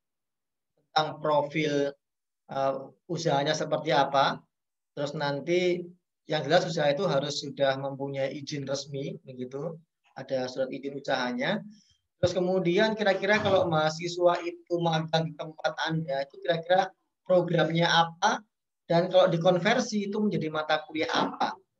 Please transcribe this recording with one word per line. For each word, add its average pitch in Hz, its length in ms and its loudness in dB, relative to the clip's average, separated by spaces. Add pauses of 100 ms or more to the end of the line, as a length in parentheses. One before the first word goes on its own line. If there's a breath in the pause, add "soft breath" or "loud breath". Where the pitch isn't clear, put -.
(960)
tentang 151 240 -2
profil, 147 720 0 (560)
eh, 135 280 -2 (360)
usahanya 151 400 0
seperti 156 400 -2
apa, 143 480 2 (560)
terus 143 160 -4
nanti 165 720 0 (480)
yang 156 160 0
jelas 165 160 4
usaha 165 240 0
itu 143 240 0
harus 139 320 -2
sudah 135 320 0
mempunyai 139 640 -6
izin 139 240 -8
resmi, 139 640 -8
begitu, 135 480 -8 (400)
ada 127 320 -4
surat 131 240 -4
izin 139 240 -8
usahanya. 135 640 -2 (640 loud breath)
Terus 175 80 2
kemudian 185 640 2
kira-kira 202 480 2
kalau 185 240 4
mahasiswa 170 800 2
itu - 320 -8
magang 160 480 0
di - 80 -8
tempat 156 480 -6
Anda, 156 400 -2
itu - 160 -14
kira-kira 175 480 2 (380)
programnya 165 600 4
apa, 170 560 2 (480)
dan 170 240 4
kalau 185 160 8
dikonversi 190 800 2
itu 208 80 -4
menjadi 165 320 0
mata 156 400 0
kuliah 156 240 -2
apa. - 400 0 (260)